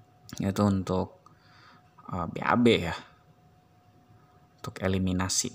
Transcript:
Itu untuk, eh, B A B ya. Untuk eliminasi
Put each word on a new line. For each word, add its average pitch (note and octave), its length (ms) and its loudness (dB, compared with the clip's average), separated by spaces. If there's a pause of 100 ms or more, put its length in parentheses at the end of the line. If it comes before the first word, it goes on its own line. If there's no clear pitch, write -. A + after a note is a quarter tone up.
(380)
Itu G2 240 0
untuk, F#2+ 640 0 (880)
eh, E2+ 160 -4
B - 40 -14 (120)
A D2 80 4
B A#2+ 120 4 (120)
ya. E2+ 160 -4 (1700)
Untuk - 160 -12
eliminasi F#2 760 0